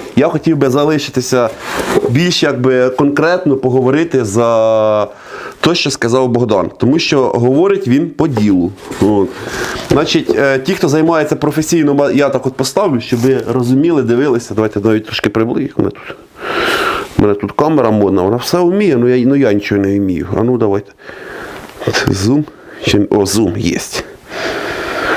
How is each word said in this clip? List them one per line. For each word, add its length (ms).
я 120
хотів 300
би 120
залишитися 800
більш 340
якби 460
конкретно 680
поговорити 680
за 840
те, 160
що 160
сказав 380
Богдан. 480
Тому 220
що 240
говорить 640
він 220
по 180
ділу. 440
От. 280
Значить, 440
е, 240
ті, 140
хто 140
займається 480
професійно, 580
ма-, 180
я 180
так 160
от 80
поставлю, 480
щоб 180
ви 240
розуміли, 500
дивилися. 500
Давайте 260
навіть 260
трошки 240
приблизимо. 480
У 40
мене 100
тут, 240
у 20
мене 120
тут 180
камера 400
модна, 300
вона 160
все 220
вміє, 380
ну 100
я, 180
ну 100
я 180
нічого 280
не 180
вмію. 280
А 60
ну 140
давайте. 340
Зум. 380
Чи, 240
о, 160
зум, 320
єсть. 460